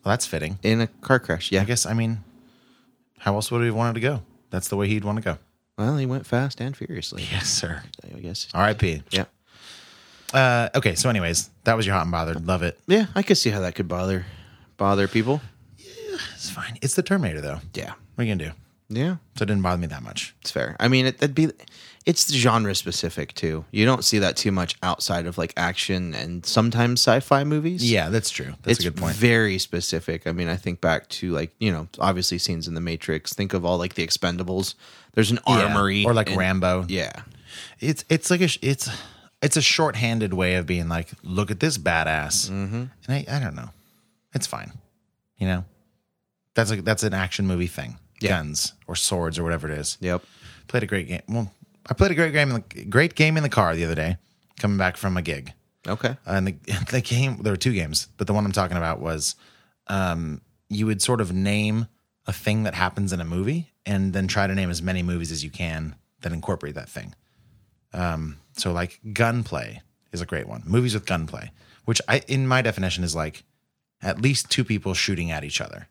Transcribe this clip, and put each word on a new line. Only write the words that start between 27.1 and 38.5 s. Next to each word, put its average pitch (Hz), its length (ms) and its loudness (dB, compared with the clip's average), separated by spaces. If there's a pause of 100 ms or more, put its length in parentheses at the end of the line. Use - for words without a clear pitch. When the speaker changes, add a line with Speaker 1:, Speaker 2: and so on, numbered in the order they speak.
Speaker 2:
movies. 151 460 0
Speaker 1:
Yeah, 90 200 4
that's 110 200 0
true. 69 320 -8
That's 117 160 4
Speaker 2:
It's 87 80 -2
Speaker 1:
a 85 40 2
good 78 100 -10
point. 82 160 0
Speaker 2:
very 110 420 4
specific. 82 680 -4
I 82 60 -2
mean, 85 160 -2
I 82 80 0
think 87 240 -6
back - 300 2
to, 90 220 -6
like, 78 260 -2
you 107 140 2
know, 80 160 -4 (100)
obviously 90 400 0
scenes 82 300 -2
in 80 60 -6
The 80 60 -4
Matrix. 82 540 -4
Think 98 200 -4
of 87 100 0
all, 90 120 2
like, 87 180 -2
The 82 120 -2
Expendables. 92 680 -2 (400)
There's 107 180 4
an 120 60 2 (100)
Speaker 1:
Yeah. - 180 6
Speaker 2:
armory 101 380 4
Speaker 1:
Or, 117 100 6
like, 107 160 4
Speaker 2:
and 95 80 2
Speaker 1:
Rambo. 92 500 2
Speaker 2:
Yeah. 90 220 -2 (720)
Speaker 1:
It's, 143 280 -2
it's 165 220 2
like 180 120 4
a, 175 60 4
sh-, - 140 -2